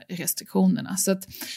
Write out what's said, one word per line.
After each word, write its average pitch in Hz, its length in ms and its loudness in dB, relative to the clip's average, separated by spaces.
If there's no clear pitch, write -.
eh, 185 60 -10
restriktionerna. 185 800 0
Så 196 140 2
att 190 160 -4